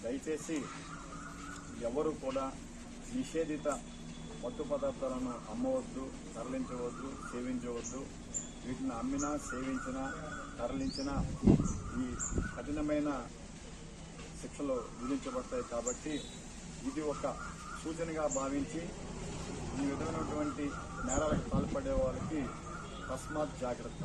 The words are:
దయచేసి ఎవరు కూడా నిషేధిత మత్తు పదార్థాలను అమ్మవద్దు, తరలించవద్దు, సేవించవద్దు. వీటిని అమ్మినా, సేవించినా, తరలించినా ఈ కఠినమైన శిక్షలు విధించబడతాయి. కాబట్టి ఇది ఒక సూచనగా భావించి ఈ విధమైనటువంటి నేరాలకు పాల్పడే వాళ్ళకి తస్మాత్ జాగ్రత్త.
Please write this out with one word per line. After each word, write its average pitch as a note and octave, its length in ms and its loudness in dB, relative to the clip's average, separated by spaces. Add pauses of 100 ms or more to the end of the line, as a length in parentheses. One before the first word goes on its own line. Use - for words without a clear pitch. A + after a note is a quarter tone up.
దయచేసి D3 540 0 (1300)
ఎవరు D3+ 220 4 (120)
కూడా C3+ 220 0 (680)
నిషేధిత D3+ 520 2 (760)
మత్తు B2 300 -4
పదార్థాలను F#3+ 640 0 (200)
అమ్మవద్దు, C3+ 500 0 (320)
తరలించవద్దు, B2 720 -2 (200)
సేవించవద్దు. B2 720 -2 (640)
వీటిని B3 360 0
అమ్మినా, C4 300 2 (180)
సేవించినా, F3+ 540 0 (560)
తరలించినా C3+ 560 2 (880)
ఈ B2+ 60 2 (480)
కఠినమైన D3 540 2 (1300)
శిక్షలు C3 360 0 (240)
విధించబడతాయి. B2+ 720 0
కాబట్టి A#2+ 420 -2 (720)
ఇది D3+ 140 -2 (100)
ఒక - 200 0 (500)
సూచనగా D#3+ 420 0 (140)
భావించి C#3 420 2 (1000)
ఈ - 100 4
విధమైనటువంటి C#3+ 760 0 (420)
నేరాలకు C#5+ 460 6
పాల్పడే C5+ 480 4
వాళ్ళకి B3+ 400 2 (680)
తస్మాత్ D3 540 0
జాగ్రత్త. - 420 -2